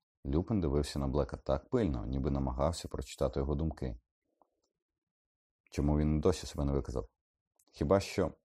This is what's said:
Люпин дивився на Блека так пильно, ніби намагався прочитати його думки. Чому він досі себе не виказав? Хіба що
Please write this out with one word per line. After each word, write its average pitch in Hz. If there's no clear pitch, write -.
Люпин 85
дивився 73
на 69
Блека 67
так -
пильно, 76
ніби 67
намагався 69
прочитати -
його 69
думки. 71
Чому 73
він 76
досі -
себе -
не 69
виказав? 65
Хіба 90
що -